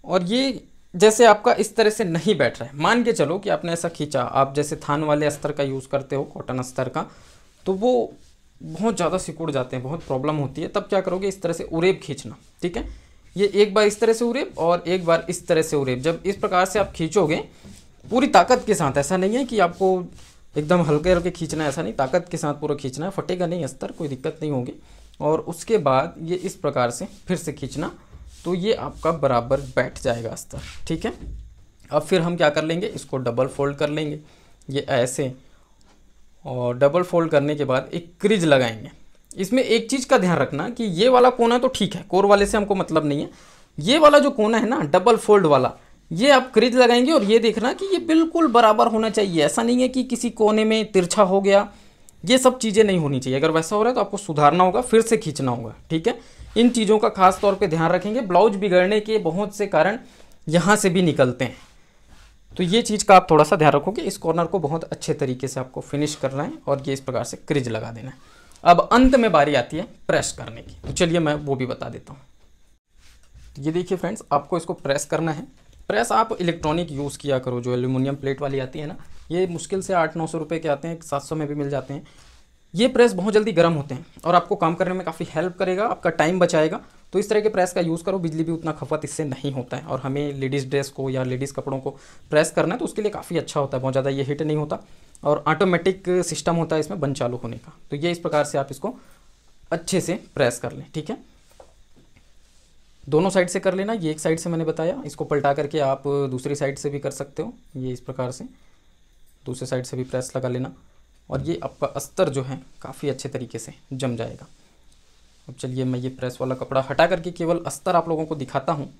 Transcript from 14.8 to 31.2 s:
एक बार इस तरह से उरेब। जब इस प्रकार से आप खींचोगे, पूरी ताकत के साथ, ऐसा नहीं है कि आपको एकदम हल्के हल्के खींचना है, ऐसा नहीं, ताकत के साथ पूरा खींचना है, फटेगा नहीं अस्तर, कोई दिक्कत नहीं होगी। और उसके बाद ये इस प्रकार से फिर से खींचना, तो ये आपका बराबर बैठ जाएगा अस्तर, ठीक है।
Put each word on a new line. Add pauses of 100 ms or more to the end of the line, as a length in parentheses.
एक
बार
इस
तरह
से
उरेब।
जब
इस
प्रकार
से
आप
खींचोगे, (640)
पूरी
ताकत
के
साथ,
ऐसा
नहीं
है
कि
आपको (520)
एकदम
हल्के
हल्के
खींचना
है,
ऐसा
नहीं,
ताकत
के
साथ
पूरा
खींचना
है,
फटेगा
नहीं
अस्तर,
कोई
दिक्कत
नहीं
होगी। (480)
और
उसके
बाद
ये
इस
प्रकार
से (180)
फिर
से
खींचना, (540)
तो
ये
आपका
बराबर (160)
बैठ
जाएगा
अस्तर, (260)
ठीक
है। (800)